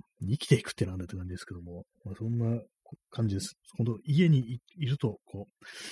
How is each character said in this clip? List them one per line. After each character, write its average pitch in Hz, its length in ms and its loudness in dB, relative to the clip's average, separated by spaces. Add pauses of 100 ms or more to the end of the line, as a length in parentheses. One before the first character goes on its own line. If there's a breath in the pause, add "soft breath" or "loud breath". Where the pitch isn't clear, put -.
(220)
生 104 160 0
き - 100 -8
て - 80 6
い - 80 4
く - 80 -10
っ - 20 -12
て - 120 -2
な 92 80 -4
ん 92 40 -6
だ 92 60 -6
っ 87 40 -8
て 98 100 -10
感 90 80 -6
じ 90 60 -8
で 90 60 -6
す - 80 -16
け - 80 -14
ど 87 80 -12
も、 87 220 -12 (220)
ま 98 80 -8
あ、 - 40 -8
そ 113 80 -6
ん 117 120 0
な 117 240 2 (480)
感 113 180 0
じ 98 80 0
で 98 60 -2
す。 - 140 -8 (220)
ほ 120 60 2
ん 113 40 2
と、 113 180 0
家 160 240 6
に 143 100 8
い、 120 200 -4 (180)
い 156 80 -2
る 131 120 2
と、 107 280 -2
こ 98 240 -10
う、 - 160 -20 (260 loud breath)